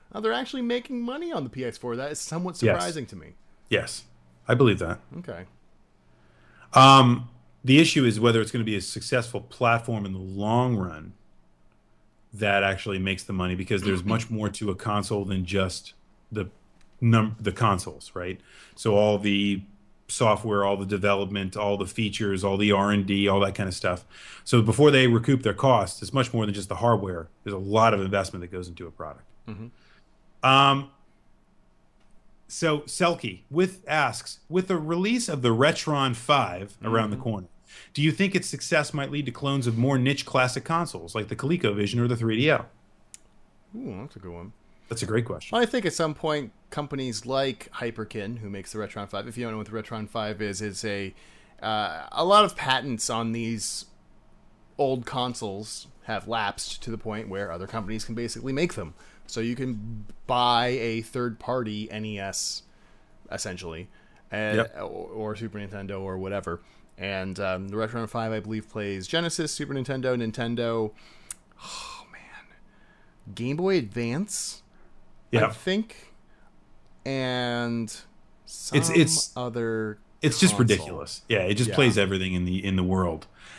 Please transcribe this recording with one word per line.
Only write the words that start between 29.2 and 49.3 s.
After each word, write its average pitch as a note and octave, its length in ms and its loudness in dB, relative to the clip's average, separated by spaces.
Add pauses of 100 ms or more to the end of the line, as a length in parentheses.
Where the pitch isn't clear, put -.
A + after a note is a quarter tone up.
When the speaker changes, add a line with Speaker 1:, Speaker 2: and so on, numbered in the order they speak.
Speaker 1:
Mm-hmm. A2 180 -14 (800)
Speaker 2:
Um, C3+ 440 6 (1600)
so D3+ 320 0
Selkie E3 600 -2 (100)
with, F#3 380 0
asks, C#3+ 600 -2
"With F3+ 200 -2
the F#3 80 2
release F3+ 520 0
of C#3+ 140 -4
the B2 80 4
Retron C#3 640 2
five G2+ 680 0
around A2 280 2
the G#2 60 -4
Speaker 1:
Mm-hmm. C3 60 -8
Speaker 2:
corner, G#2 240 -4 (480)
do C#3+ 80 0
you D#3 100 4
think G3 220 0
its F3 140 0
success D3 440 0
might C#3 180 -4
lead C#3+ 160 -4
to A#2+ 60 -8
clones C#3 340 -2
of A2+ 120 0
more C3 200 4
niche C3+ 280 0
classic B2+ 380 2
consoles E3 500 -4
like G#2+ 140 -4
the - 80 -6
ColecoVision A2+ 640 0
or A#2+ 80 2
the A#2+ 80 0
three A2+ 200 0
D C#3+ 160 4
O?" - 140 0 (1080)
Speaker 1:
Ooh, G#3 280 -10
that's D3 140 -16
a - 20 -16
good F2+ 140 -14
one. F2+ 200 -14 (360)
Speaker 2:
That's A#2 140 -4
a F2+ 40 -4
great A2+ 180 0
question. F#2 320 -10
Speaker 1:
Well, A#3+ 60 4
I A3+ 40 2
think A#3 200 -2
at D#3 80 -2
some D#3 200 0
point, D3+ 380 -4 (160)
companies C3 560 -6
like C3+ 520 -2
Hyperkin, A2+ 640 -8
who G#2 100 -10
makes G2 220 -12
the A2 60 -8
Retron G2+ 300 -8
five, G#2 180 -8
if A2+ 120 -12